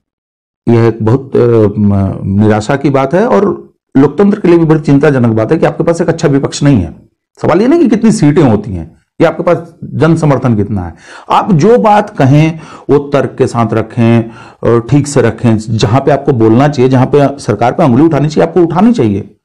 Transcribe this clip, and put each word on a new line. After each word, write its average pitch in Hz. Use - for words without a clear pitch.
यह 117
एक 110
बहुत, 120
अ, 117
म-, 101
निराशा 107
की 143
बात 135
है 202
और -
लोकतंत्र 170
के -
लिए 170
भी 165
बड़ी 156
चिंताजनक 139
बात 110
है 165
कि 165
आपके 156
पास 170
एक 170
अच्छा 156
विपक्ष 139
नहीं 143
है। 85
सवाल 151
ये 233
नहीं 339
कि 277
कितनी 214
सीटें 147
होती 104
हैं, 80
ये 165
आपके 165
पास 165
जन 151
समर्थन 131
कितना 101
है। 85
आप -
जो 196
बात 208
कहें 151
वो 139
तर्क 139
के 127
साथ 113
रखें, 113
अ, 117
ठीक 143
से -
रखें। 113
जहां 113
पे 135
आपको 139
बोलना 117
चाहिए, 131
जहां 131
पे 139
सरकार 117
पे 180
उंगली 127
उठानी 156
चाहिए, -
आपको -
उठानी 175
चाहिए। 110